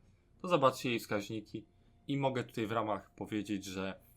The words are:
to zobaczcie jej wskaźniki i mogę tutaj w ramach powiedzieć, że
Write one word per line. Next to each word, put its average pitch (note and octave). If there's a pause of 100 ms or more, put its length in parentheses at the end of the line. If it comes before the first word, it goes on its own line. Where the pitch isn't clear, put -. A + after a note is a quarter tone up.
(420)
to F#3
zobaczcie C3+
jej A#2
wskaźniki G#2+ (420)
i C#3
mogę B2+
tutaj A2+
w G#2
ramach G#2+
powiedzieć, G2+
że F#2+ (180)